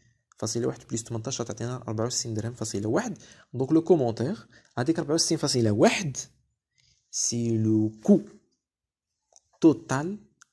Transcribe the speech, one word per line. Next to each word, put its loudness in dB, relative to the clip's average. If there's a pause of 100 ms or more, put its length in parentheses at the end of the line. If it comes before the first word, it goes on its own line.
(400)
فاصلة -4
واحد -8
بلس -6
تمنتاش -8
غتعطينا -8
أربعة -6
وستين -6
درهم -6
فاصلة -6
واحد. -2 (360)
دونك -4
لو 4
كومونتير، 0 (300)
هذيك 0
أربعة -2
وستين 0
فاصلة 2
واحد 2 (920)
c'est -2
le 4 (140)
coût 6 (1400)
total 2 (360)